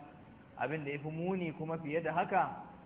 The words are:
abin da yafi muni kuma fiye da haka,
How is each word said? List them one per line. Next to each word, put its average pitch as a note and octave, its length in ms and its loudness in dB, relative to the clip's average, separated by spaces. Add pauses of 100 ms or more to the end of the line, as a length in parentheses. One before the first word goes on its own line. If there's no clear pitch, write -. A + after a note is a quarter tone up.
(560)
abin D3 280 0
da C#3 60 -2
yafi D3 180 -2
muni E3+ 440 0
kuma D#3+ 260 -2
fiye D#3 240 0
da E3 100 2
haka, F3+ 500 4 (240)